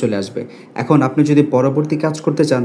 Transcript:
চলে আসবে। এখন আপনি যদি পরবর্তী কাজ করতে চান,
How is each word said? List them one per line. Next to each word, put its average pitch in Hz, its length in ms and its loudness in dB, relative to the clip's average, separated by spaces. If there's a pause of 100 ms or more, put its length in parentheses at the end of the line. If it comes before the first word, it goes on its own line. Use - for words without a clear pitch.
চলে 107 160 -2
আসবে। 95 280 -6 (300)
এখন 135 280 2
আপনি 139 220 2
যদি 147 180 4
পরবর্তী 143 540 0
কাজ 156 240 -4
করতে 151 240 0
চান, 127 200 0